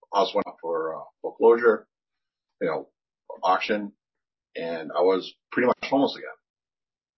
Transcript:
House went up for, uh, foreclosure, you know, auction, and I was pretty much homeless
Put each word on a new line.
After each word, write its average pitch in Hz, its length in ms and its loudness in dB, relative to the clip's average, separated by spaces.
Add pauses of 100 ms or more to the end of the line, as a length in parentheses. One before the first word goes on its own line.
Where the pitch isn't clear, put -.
(120)
House 98 220 0
went 98 120 -2
up - 140 -16
for, 80 360 -6
uh, - 80 -14 (160)
foreclosure, 113 680 4 (720)
you 92 80 -2
know, 78 200 -6 (540)
auction, 104 500 0 (640)
and 113 380 -8
I - 80 -2
was 92 340 0 (160)
pretty - 160 0
much 117 160 2
homeless - 340 0 (1000)